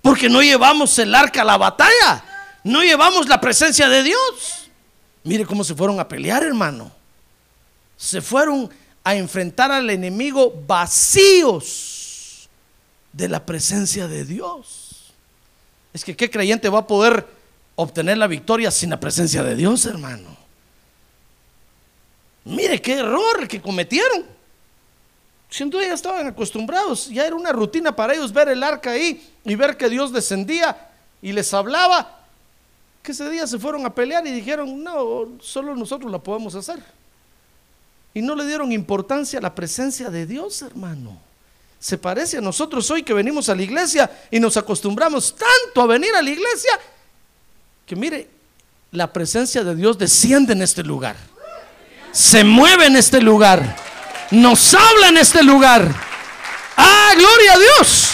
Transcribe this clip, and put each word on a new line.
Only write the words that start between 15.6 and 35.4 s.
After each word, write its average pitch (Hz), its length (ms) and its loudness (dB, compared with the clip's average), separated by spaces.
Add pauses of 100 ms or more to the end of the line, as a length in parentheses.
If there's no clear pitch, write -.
Es - 140 -18
que 165 100 -14
¿qué 226 140 -4
creyente 214 400 -2
va 202 100 0
a 214 80 -6
poder 214 400 0 (480)
obtener 165 440 -4
la 214 80 0
victoria 208 420 -4
sin 170 220 -6
la 151 80 -8
presencia 147 420 -4
de 127 140 -6
Dios, 190 320 -2
hermano? 131 500 -16 (2000)
Mire 285 340 -4
qué 262 200 -6
error 311 480 -4
que 214 120 -14
cometieron. 240 640 -6 (1300)
Si - 140 -12
entonces 359 260 -6
ya 359 60 -6
estaban 349 320 -10
acostumbrados, 254 840 -8
ya 254 160 -6
era 330 100 -8
una 339 160 -8
rutina 294 440 -4
para 233 180 -4
ellos 294 180 -6
ver 285 180 0
el 254 120 -4
arca 277 300 -6
ahí 302 420 -6 (100)
y 208 120 -6
ver 277 200 -2
que 254 140 -4
Dios 254 240 -6
descendía 240 800 -6 (320)
y 196 80 -12
les 202 240 -6
hablaba, 311 640 -4 (840)
que - 100 -16
ese 285 160 -12
día 320 200 -8
se 233 100 -10
fueron 277 260 -10
a 247 100 -10
pelear 302 340 -6
y 277 40 -10
dijeron, 269 520 -10
"No, 247 440 -8 (140)